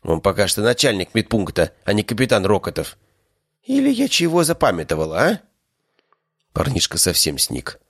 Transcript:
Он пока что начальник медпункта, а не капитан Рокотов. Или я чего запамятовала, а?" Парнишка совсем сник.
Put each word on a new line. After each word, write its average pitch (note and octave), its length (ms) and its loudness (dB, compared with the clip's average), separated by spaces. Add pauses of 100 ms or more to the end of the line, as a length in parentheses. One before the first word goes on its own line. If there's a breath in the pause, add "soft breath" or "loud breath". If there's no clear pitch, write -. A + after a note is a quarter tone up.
Он D#2+ 180 0
пока G2 280 2
что G#2 140 -2
начальник A2+ 520 0
медпункта, G2+ 580 0 (120)
а G2+ 80 0
не G#2+ 100 2
капитан A2 420 0
Рокотов. F#2 520 -2 (640)
Или C4+ 280 0
я B3+ 180 0
чего E3+ 340 2
запамятовала, E2+ 800 0
а?" F#3+ 200 2 (1120)
Парнишка - 460 -2
совсем D#2 400 0
сник. - 400 -6 (120)